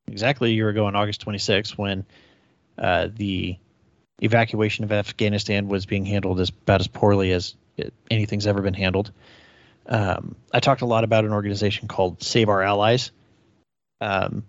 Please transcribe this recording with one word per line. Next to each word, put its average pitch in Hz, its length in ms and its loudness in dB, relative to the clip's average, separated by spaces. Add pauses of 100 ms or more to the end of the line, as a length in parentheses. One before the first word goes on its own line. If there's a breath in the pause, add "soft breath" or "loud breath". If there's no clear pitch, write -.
exactly 117 420 0
a 113 40 2
year 110 140 2
ago 107 180 2
on 98 80 -2
August 104 280 -2
twenty-sixth, 104 560 -2
when, 98 260 -4 (720 soft breath)
uh, 87 380 0
the 92 420 -4 (640)
evacuation 113 640 2
of 107 80 -4
Afghanistan 104 760 -2
was 98 180 -2
being 98 180 -2
handled 95 340 -2
as, 92 120 0
about 98 300 0
as 98 60 -2
poorly 98 460 2
as 87 220 -2 (220)
it, - 180 -8 (160)
anything's 104 360 0
ever 101 140 0
been 95 140 -2
handled. 95 360 0 (760 soft breath)
Um, 98 500 -2 (160)
I 120 80 0
talked 135 220 2
a 123 40 0
lot 113 180 2
about 110 200 4
an 107 80 -2
organization 104 560 -2
called 90 340 -2
Save 113 260 2
Our 98 140 4
Allies. 104 480 2 (880)
Um, 98 480 -2